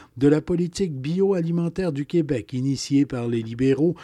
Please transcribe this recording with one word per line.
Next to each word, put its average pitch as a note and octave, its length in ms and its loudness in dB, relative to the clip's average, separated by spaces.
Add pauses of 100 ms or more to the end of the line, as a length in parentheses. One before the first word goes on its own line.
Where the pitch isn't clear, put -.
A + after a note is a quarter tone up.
(160)
de C3+ 140 4
la D3+ 100 4
politique F3 560 -4
bioalimentaire E3+ 960 -2
du C#3 140 -4
Québec C#3+ 480 -2
initiée C#3 520 2
par A#2+ 220 -4
les A#2 140 -2
libéraux C3+ 640 0